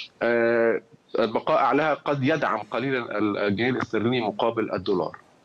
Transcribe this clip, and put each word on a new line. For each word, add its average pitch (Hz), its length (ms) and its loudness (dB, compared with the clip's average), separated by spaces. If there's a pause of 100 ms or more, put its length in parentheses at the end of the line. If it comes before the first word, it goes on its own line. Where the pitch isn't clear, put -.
(220)
آه، 117 600 2 (380)
البقاء 117 380 0
أعلاها 143 360 2
قد 143 300 -2
يدعم 127 360 0 (120)
قليلًا 123 460 -4
ال-، 104 200 0
الجنيه 101 320 0
الاسترليني 120 520 0
مقابل 110 520 -2
الدولار. 92 440 -2 (280)